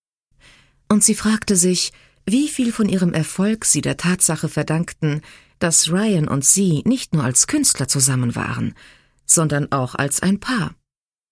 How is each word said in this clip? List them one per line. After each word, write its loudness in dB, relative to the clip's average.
Und 4
sie 4
fragte 0
sich, 0
wie 2
viel -2
von 0
ihrem 2
Erfolg -2
sie 0
der -2
Tatsache 0
verdankten, -2
dass 0
Ryan 2
und -2
sie 2
nicht 0
nur 0
als 2
Künstler 0
zusammen 0
waren, -4
sondern 0
auch -2
als -2
ein 0
Paar. -4